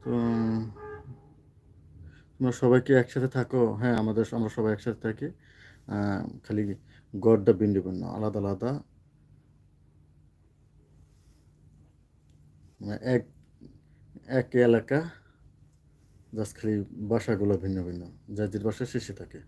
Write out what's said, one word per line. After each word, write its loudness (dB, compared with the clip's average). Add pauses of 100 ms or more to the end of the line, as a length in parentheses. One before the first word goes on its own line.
তো, -4 (2250)
তোমরা 0
সবাই 8
কি 0
একসাথে 2
থাকো? 0 (140)
হ্যাঁ, 0
আমাদের, 0
আমরা -2
সবাই 2
একসাথে -4
থাকি। -6 (600)
আহ, -2 (240)
খালি -2 (500)
গড়টা 4
ভিন্ন 2
ভিন্ন, -6 (160)
আলাদা -2
আলাদা। -2 (4000)
মানে -6 (200)
এক, 2 (1040)
এক 0
এলাকা, 6 (1300)
just -6
খালি 0 (380)
বাসাগুলো 2
ভিন্ন -2
ভিন্ন, -8 (340)
যার -2
যার -6
বাসা -4
শেষে -8
থাকে। -18